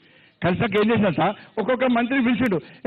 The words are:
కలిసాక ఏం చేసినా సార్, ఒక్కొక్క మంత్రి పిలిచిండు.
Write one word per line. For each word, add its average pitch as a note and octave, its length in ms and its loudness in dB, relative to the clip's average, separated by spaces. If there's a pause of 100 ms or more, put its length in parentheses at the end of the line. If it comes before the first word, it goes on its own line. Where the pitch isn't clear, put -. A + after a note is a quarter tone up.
(440)
కలిసాక F#3+ 420 0
ఏం A3 60 2
చేసినా G#3 200 2
సార్, D#3+ 240 0 (240)
ఒక్కొక్క A#3 260 0
మంత్రి A#3+ 340 0
పిలిచిండు. A3+ 400 0 (280)